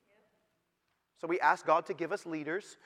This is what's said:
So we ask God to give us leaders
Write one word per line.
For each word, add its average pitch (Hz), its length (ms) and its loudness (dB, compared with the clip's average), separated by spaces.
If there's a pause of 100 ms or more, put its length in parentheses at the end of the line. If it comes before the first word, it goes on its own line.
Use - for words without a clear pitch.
(1200)
So 170 60 -6
we 175 140 -2
ask 165 260 2
God 165 200 4
to 185 80 -6
give 156 160 -4
us 202 140 -4
leaders 160 600 -6